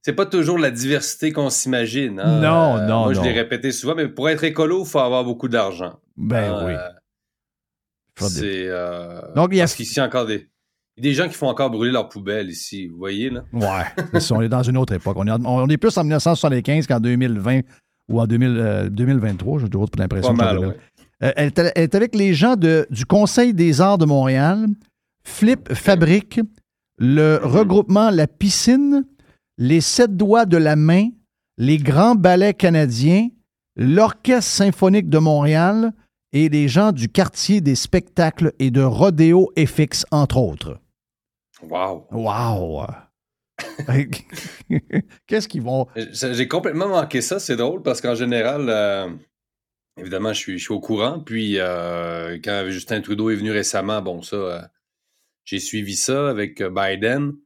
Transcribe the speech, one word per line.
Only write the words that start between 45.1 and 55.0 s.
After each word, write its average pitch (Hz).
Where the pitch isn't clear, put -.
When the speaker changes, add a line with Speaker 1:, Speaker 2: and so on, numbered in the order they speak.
Speaker 2:
Qu'est-ce 214
qu'ils 151
vont 127
Speaker 1:
J'ai, 123
j'ai 127
complètement 175
manqué 165
ça, 190
c'est 147
drôle 135
parce -
qu'en 120
général, 120
euh, 101
évidemment, 95
je 101
suis, 92
je -
suis 110
au 101
courant. 117
Puis, 110
euh, 85
quand 101
Justin 95
Trudeau 104
est 113
venu 107
récemment, 104
bon, 90
ça, -
euh, 90